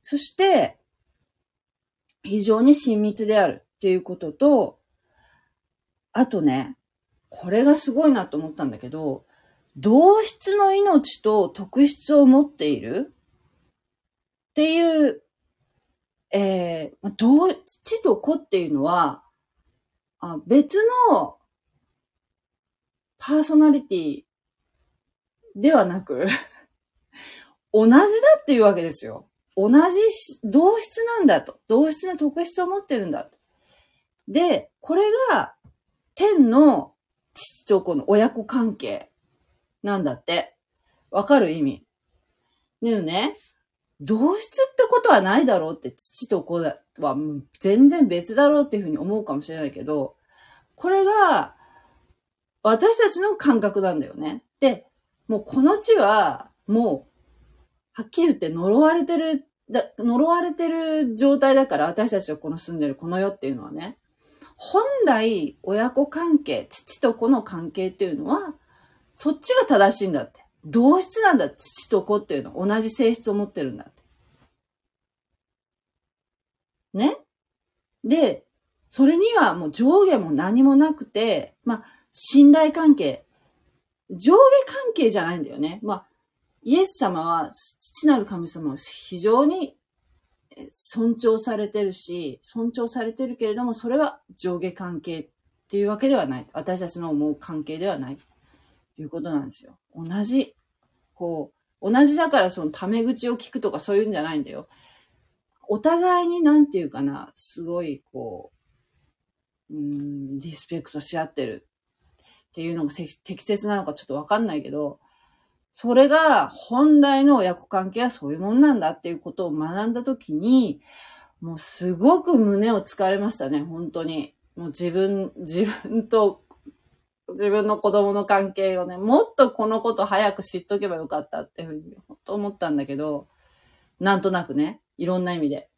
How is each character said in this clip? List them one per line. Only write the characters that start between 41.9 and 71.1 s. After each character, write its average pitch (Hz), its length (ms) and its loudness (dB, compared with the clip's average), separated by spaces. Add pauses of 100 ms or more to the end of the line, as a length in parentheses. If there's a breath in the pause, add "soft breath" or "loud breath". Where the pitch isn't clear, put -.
ね 233 120 -2
え 202 100 -2
ね。 190 340 -4 (640 soft breath)
同 226 380 0
質 523 240 -4
っ 539 140 -2
て 508 120 4
こ 480 120 4
と 480 100 2
は 233 100 8
な 190 180 2
い 302 80 2
だ 208 120 2
ろ 160 120 -4
う 170 40 -8
っ - 20 -16
て、 127 160 -14
父 - 360 -12
と 180 140 -2
子 170 180 -6
だ-、 - 180 -6 (200)
は、 147 140 -4
う 139 40 -4
ん、 147 280 -8 (140)
全 226 300 6
然 311 180 4
別 175 280 -4
だ 285 140 6
ろ 294 120 4
う 285 40 2
っ - 20 -6
て 247 100 -6
い 208 40 -2
う 196 40 -8
ふ - 20 -6
う - 20 -6
に 151 100 -4
思 202 220 -4
う 208 40 -10
か 175 100 -6
も 147 80 -6
し 156 80 -16
れ 160 80 -10
な 156 60 -6
い 143 80 -8
け - 120 -14
ど、 143 320 -6 (580 soft breath)
こ - 140 -6
れ 392 160 2
が 381 520 2 (1080 soft breath)
私 233 340 2
た 453 140 2
ち 349 100 -6
の 403 160 -2
感 262 240 2
覚 202 200 -2
な 190 120 0
ん 156 80 -4
だ 131 60 -6
よ - 80 -18
ね。 151 300 -10 (160)
で、 262 260 0 (420)
も 214 120 -4
う - 40 -16
こ - 180 -2
の 370 160 4
地 453 160 4
は、 208 560 2 (160)
も 214 400 -2
う、 - 920 -20
は - 40 -10
っ - 60 -20
き 339 120 -2
り 339 60 2
言 - 80 2
っ - 20 -16
て 170 100 -4
呪 185 320 0
わ 311 140 4
れ 339 100 0
て 339 120 -2
る、 311 300 -4 (240)
だ-、 233 140 -2 (140)
呪 240 280 0
わ 339 140 2
れ 349 120 -4
て 330 160 -4
る 311 460 -2
状 277 240 2
態 269 160 4
だ 269 120 4
か - 100 -4
ら、 147 100 0
私 220 240 -2
た 196 100 -2
ち 156 120 -8
が 151 60 -8
こ 156 120 -10
の 165 80 -8
住 170 180 -12
ん 160 40 -6
で 147 80 -2
る 135 80 -6
こ 165 100 -14
の 175 140 -4
世 196 80 -2
っ 196 100 -10
て 135 80 -10
い 139 40 -4
う 135 40 -6
の 120 100 -12
は - 60 -18
ね。 170 280 -14 (580 soft breath)
本 - 260 0 (240)
来、 220 560 0
親 214 280 -2
子 277 160 -2
関 320 320 -2
係、 135 300 -6
父 - 320 -10
と 233 140 0
子 226 140 -4
の 240 140 2
関 165 280 -12
係 190 180 -6
っ 185 40 -10
て - 120 -4
い 175 80 -6
う - 40 -8
の 147 100 -8
は、 320 280 -4 (580)
そ - 200 -4
っ 302 60 -6
ち - 160 -2
が 523 120 2
正 196 320 4
し 202 80 -4
い - 20 -4
ん 175 40 -4
だ 135 120 -4
っ - 80 -20
て。 - 120 -20 (200)
同 240 360 4
質 440 220 -6